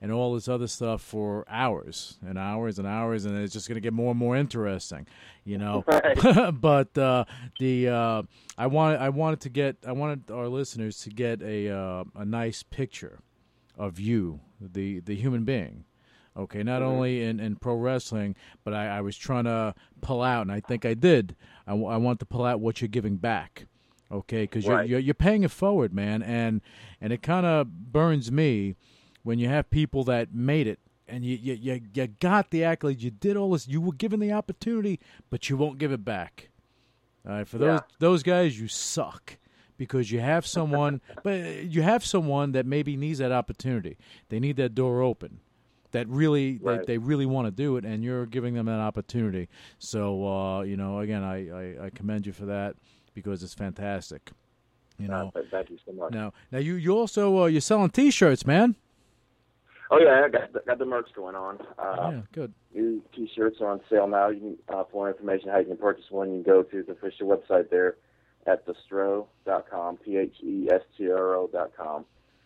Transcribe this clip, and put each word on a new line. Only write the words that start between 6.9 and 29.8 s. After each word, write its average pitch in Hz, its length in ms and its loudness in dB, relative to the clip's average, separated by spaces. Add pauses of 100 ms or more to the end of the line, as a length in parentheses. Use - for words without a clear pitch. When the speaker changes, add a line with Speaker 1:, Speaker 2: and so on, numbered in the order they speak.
Speaker 1:
uh, 127 260 4 (360)
the, 127 280 2
uh, 117 340 0 (360)
I 117 80 -2
want, 151 340 4
I 135 100 0
wanted 156 320 0
to 135 60 -12
get, 135 280 -2 (100)
I 127 60 -6
wanted 143 380 -4
our 120 180 -6
listeners 120 540 -6
to 107 80 -14
get 117 300 -4
a, 104 300 -4
uh, 95 340 -6 (120)
a 104 80 -8
nice 113 400 -4
picture - 560 -10 (580)
of 95 220 -8
you, 98 400 -2 (200)
the, 98 400 -6
the 101 140 -8
human 117 300 -2
being. 87 400 -4 (520)
Okay, 98 280 -8
not 127 180 -2
Speaker 2:
Mm-hmm. 131 80 -2
Speaker 1:
only 127 320 0
in, 113 160 -2
in 107 180 -4
pro 120 200 -4
wrestling, 117 580 -2 (300)
but 104 100 -4
I, 107 140 -4 (100)
I - 40 -4
was 101 140 -6
trying 123 280 -2
to 113 280 0 (280)
pull 123 220 -2
out, 123 200 2
and 95 100 -4
I 104 80 -4
think 120 240 -4
I 113 100 0
did. 123 420 6 (300)
I, 95 40 -8
w-, 104 180 0
I 113 80 -2
want 120 240 2
to - 60 -10
pull 123 180 -2
out 123 140 0
what 110 220 -2
you're 117 80 -2
giving 104 300 0
back. 104 480 -4 (440)
Okay, 104 360 -4
'cause 107 180 -4
you're, 107 120 4
Speaker 2:
Right. 98 120 0
Speaker 1:
you're, 127 120 2
you're 139 140 2
paying 202 280 4
it 175 80 2
forward, 180 420 2
man, 104 300 -2
and, 113 380 0 (400)
and 110 120 -4
it 123 100 -4
kinda 165 420 2
burns 123 640 0
me 120 460 2 (480)
when 117 160 0
you 120 80 2
have 143 200 0
people 139 360 0